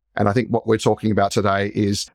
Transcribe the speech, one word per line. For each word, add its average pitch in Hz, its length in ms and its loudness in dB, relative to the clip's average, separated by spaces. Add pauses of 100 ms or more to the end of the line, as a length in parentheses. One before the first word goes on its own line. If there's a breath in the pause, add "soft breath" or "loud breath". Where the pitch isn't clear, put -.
(160)
and 104 120 2
I 101 40 2
think 120 180 -2
what 113 160 -2
we're 110 120 2
talking 110 320 0
about 101 220 0
today 101 420 0
is 101 400 -2